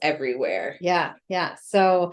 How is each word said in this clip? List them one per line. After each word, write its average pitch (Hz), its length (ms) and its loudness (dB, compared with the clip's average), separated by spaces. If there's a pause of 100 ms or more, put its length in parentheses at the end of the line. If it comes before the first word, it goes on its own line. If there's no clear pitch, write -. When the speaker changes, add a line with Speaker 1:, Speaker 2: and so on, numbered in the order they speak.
Speaker 1:
everywhere. 135 800 -2
Speaker 2:
Yeah, 175 320 0 (160)
yeah. 180 240 -4 (100)
So 185 480 2